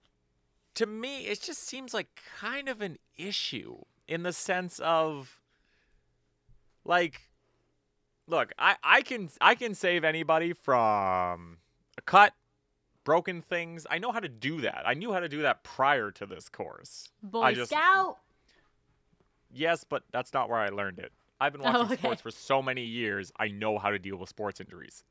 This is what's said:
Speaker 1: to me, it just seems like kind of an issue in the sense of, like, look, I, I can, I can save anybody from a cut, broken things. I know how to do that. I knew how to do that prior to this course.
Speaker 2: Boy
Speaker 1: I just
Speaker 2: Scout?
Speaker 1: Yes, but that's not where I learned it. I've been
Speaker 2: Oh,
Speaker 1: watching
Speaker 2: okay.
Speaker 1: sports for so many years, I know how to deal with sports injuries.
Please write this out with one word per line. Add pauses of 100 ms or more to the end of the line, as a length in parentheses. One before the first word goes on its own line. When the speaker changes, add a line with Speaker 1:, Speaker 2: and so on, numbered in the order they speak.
(760)
Speaker 1:
to
me,
it
just
seems
like (300)
kind
of
an (180)
issue (280)
in
the
sense
of, (1400)
like, (960)
look,
I,
I
can, (100)
I
can
save
anybody
from (400)
a
cut, (720)
broken
things.
I
know
how
to
do
that.
I
knew
how
to
do
that
prior
to
this
course. (140)
Speaker 2:
Boy
Speaker 1:
I
just
Speaker 2:
Scout? (1300)
Speaker 1:
Yes,
but (100)
that's
not
where
I
learned
it. (280)
I've
been
Speaker 2:
Oh,
Speaker 1:
watching
Speaker 2:
okay.
Speaker 1:
sports
for
so
many
years,
I
know
how
to
deal
with
sports
injuries.